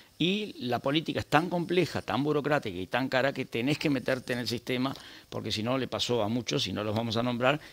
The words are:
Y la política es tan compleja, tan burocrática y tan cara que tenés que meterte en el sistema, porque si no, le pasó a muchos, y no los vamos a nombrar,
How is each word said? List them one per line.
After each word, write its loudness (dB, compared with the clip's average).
Y 0
la 0
política -2
es -2
tan 4
compleja, 0
tan 0
burocrática 0
y -4
tan 0
cara 2
que -4
tenés 0
que 2
meterte 0
en -2
el -4
sistema, -2
porque -6
si -2
no, 2
le -2
pasó 0
a 2
muchos, 0
y -4
no -2
los 0
vamos 0
a 2
nombrar, 2